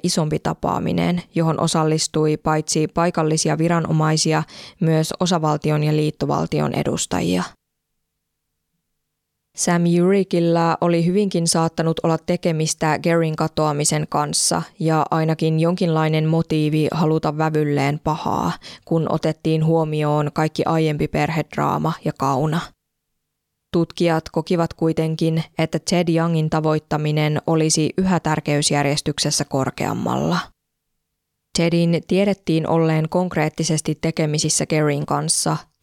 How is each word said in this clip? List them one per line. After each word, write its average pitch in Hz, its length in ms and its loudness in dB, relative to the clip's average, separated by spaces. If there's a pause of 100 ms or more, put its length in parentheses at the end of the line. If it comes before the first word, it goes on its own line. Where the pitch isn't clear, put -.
isompi 156 360 0
tapaaminen, 170 840 -2 (120)
johon 160 240 0
osallistui 156 800 0
paitsi 156 500 -2
paikallisia 160 720 0
viranomaisia, 160 840 2 (360)
myös 160 400 2
osavaltion 151 640 0
ja 151 120 2
liittovaltion 151 800 -2
edustajia. - 720 -2 (2250)
Sam 175 240 2 (220)
Urickilla 170 800 2
oli 170 240 2
hyvinkin 185 420 0
saattanut 165 560 0
olla 165 140 2
tekemistä 160 840 -2
Garyn 165 360 0
katoamisen 151 720 -2
kanssa 151 520 -2 (180)
ja 156 320 2
ainakin 160 480 0
jonkinlainen 160 640 2
motiivi 156 680 2
haluta 156 460 0
vävylleen 151 640 0
pahaa, - 480 -2 (340)
kun 160 260 0
otettiin 160 540 0
huomioon 151 680 0
kaikki 156 320 0
aiempi 156 420 0
perhedraama 151 840 -2 (120)
ja 156 120 -2
kauna. 139 420 0 (1120)
Tutkijat 170 580 0
kokivat 165 420 -2
kuitenkin, 160 720 0 (140)
että 160 220 -2 (100)
Ted 175 200 2
Youngin 165 400 0
tavoittaminen 151 960 0
olisi 160 500 2
yhä 185 220 2
tärkeysjärjestyksessä 147 1300 0
korkeammalla. 127 920 -2 (1200)
Tedin 170 500 2
tiedettiin 185 600 0
olleen 160 400 2
konkreettisesti 160 920 -2
tekemisissä 156 640 -2
Garyn 147 400 0
kanssa 156 520 -2 (240)